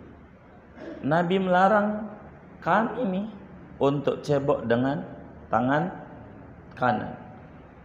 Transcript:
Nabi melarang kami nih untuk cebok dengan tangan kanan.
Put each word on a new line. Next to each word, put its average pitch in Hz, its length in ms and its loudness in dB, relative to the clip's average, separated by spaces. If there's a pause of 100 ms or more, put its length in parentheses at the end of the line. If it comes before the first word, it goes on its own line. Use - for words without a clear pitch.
(1040)
Nabi 175 320 2
melarang 196 720 4 (480)
kami 208 480 0
nih 190 220 -2 (500)
untuk 139 480 2
cebok 143 400 2
dengan 131 400 2 (480)
tangan 139 400 2 (800)
kanan. 113 400 0 (720)